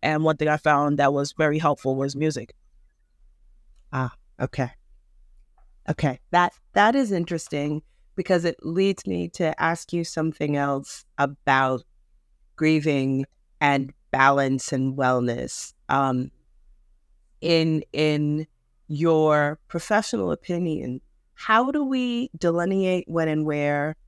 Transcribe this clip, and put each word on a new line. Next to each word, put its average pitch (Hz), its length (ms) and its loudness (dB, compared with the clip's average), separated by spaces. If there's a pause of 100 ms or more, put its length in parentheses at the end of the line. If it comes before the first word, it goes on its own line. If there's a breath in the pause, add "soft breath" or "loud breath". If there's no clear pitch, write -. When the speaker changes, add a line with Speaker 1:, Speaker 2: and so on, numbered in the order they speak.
Speaker 1:
and 156 220 0
one 160 140 2
thing 151 100 0
I 151 80 2
found 147 420 2
that 139 140 4
was 143 240 -2
very 151 220 2
helpful 147 360 0
was 139 220 -4
music. 139 380 -4 (1400)
Speaker 2:
Ah, 131 220 -4 (260)
okay. 120 300 -4 (1200)
Okay. 139 300 -2 (100)
That, 175 240 2 (180)
that 208 220 4
is 262 180 0
interesting 156 720 -4 (320)
because 180 320 0
it 165 160 -2
leads 190 440 0
me 175 240 -4
to 156 300 -2
ask 165 320 -2
you 170 100 -2
something 156 540 -4
else 143 480 -4 (140)
about 135 640 0 (720)
grieving 143 720 2 (340)
and 139 320 2 (180)
balance 135 600 2
and 131 240 -2
wellness. 127 800 -2 (160)
Um, 135 400 0 (1120)
in, 160 500 2
in 151 540 0 (420)
your 156 680 2 (100)
professional 202 640 -2
opinion, 160 680 -6 (380)
how 233 300 2
do 294 120 -2
we 254 540 -2
delineate 180 720 0
when 165 180 -2
and 156 200 -2
where 147 500 -2 (120)